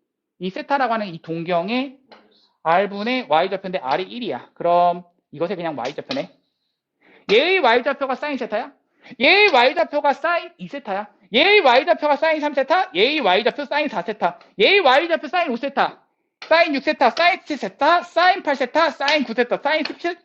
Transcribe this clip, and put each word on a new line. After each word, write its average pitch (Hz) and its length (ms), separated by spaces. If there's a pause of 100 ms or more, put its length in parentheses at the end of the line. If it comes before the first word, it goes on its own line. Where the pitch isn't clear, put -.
(380)
이 180 120
세타라고 277 440
하는 208 140
이 170 120
동경의 180 760 (640)
R분의 202 680
Y좌표인데 185 500
R이 139 260
일이야. 190 500
그럼 175 500 (260)
이것의 170 260
그냥 165 200
Y좌표네. 135 540 (1000)
얘의 339 300
Y좌표가 262 560
사인 294 200
세타야? 233 360 (480)
얘의 392 320
Y좌표가 294 600
사인 339 460
이 180 100
세타야? 214 400 (260)
얘의 392 260
Y좌표가 294 560
사인 311 240
삼 294 140
세타? 311 400
얘의 269 260
Y좌표 220 440
사인 294 240
사 175 140
세타? 208 380 (200)
얘의 359 200
Y좌표 311 480
사인 339 220
오 233 60
세타? 240 460 (460)
사인 330 260
육 262 80
세타, 285 280
사인 349 340
칠 302 120
세타, 294 460
사인 359 400
팔 285 140
세타, 294 340
사인 285 340
구 220 80
세타, 240 260
사인 311 260
십 - 160
세-, 349 240